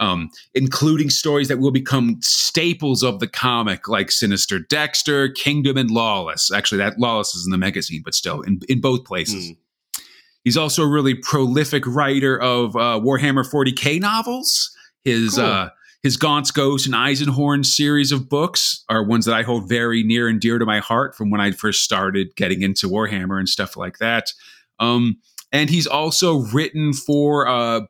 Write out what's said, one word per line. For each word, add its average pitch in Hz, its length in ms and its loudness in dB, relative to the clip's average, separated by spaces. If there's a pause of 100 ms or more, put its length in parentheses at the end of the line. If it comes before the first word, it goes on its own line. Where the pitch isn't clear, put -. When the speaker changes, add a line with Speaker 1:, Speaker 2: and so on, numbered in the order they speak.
Speaker 1:
Um, 87 280 -2 (240)
including 143 560 2
stories 143 400 0
that 131 100 0
will 135 120 4
become 131 500 0
staples 151 840 0
of 110 160 -2
the 120 80 -2
comic, 117 600 -2
like 101 220 0
Sinister 98 460 0
Dexter, 143 720 0
Kingdom, 139 480 0
and 123 160 2
Lawless. 98 600 0
Actually, 101 240 0
that 98 200 0
Lawless 113 380 0
is 87 100 -8
in 92 60 0
the 92 60 2
magazine, 92 480 -2
but 82 100 -6
still, 78 280 -4
in, 92 260 0
in 131 100 2
both 127 240 0
places. 92 460 -6
Speaker 2:
Hmm. - 540 -18 (420)
Speaker 1:
He's 120 100 2
also 156 280 0
a 147 40 4
really 143 280 2
prolific 139 680 0
writer 135 560 0
of, 120 360 0
uh, 117 260 0
Warhammer 135 420 2
forty 135 280 0
K 143 260 0
novels. 226 760 -2 (300)
His, 113 320 2
Speaker 2:
Cool. 123 80 2
Speaker 1:
uh, 98 260 0 (320)
his 131 140 2
Gaunt's 147 360 0
Ghost 139 340 0
and 127 100 -2
Eisenhorn 143 720 2
series 147 480 2
of 131 160 -2
books - 580 -2
are 110 160 0
ones 113 220 2
that 117 100 2
I 113 60 2
hold 113 260 -2
very 117 340 0
near 117 280 2
and 110 100 2
dear 117 200 2
to 113 60 2
my 107 140 2
heart 120 340 -2
from 104 160 -4
when 104 120 2
I 101 100 2
first 101 320 -2
started 95 540 -2
getting 92 240 0
into 98 260 -2
Warhammer 98 500 -2
and 95 120 -2
stuff - 260 -4
like 92 220 -10
that. 113 340 -2 (480)
Um, 120 380 2 (340)
and 143 180 2
he's 160 180 2
also 156 520 0 (140)
written 151 400 0
for, 147 540 2
uh, 117 420 0